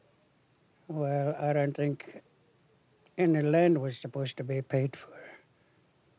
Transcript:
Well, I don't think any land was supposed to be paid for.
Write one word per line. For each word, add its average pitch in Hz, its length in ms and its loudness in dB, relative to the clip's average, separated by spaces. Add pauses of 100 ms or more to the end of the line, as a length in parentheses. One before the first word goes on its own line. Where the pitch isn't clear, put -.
(880)
Well, 143 540 -2
I 147 100 0
don't 143 240 0
think - 460 -4 (960)
any 165 240 4
land 160 400 4
was 131 160 -6
supposed 135 400 -6
to 131 60 -8
be 135 180 -4
paid 135 340 0
for. - 220 -20 (1000)